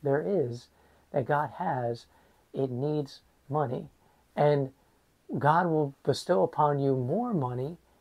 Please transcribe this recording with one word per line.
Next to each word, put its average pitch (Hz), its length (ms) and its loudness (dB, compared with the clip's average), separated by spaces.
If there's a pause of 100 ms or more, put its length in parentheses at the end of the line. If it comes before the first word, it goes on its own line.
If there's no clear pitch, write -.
there 143 180 2
is 151 480 -2 (440)
that 127 140 -2
God 147 300 0
has, 127 500 -4 (460)
it 135 180 -2
needs 143 520 -4 (260)
money. 143 420 -4 (460)
And 147 360 2 (640)
God 170 280 4
will 156 280 0 (100)
bestow 180 400 2
upon 147 340 2
you 139 160 2
more 185 400 -2
money 131 440 -4 (220)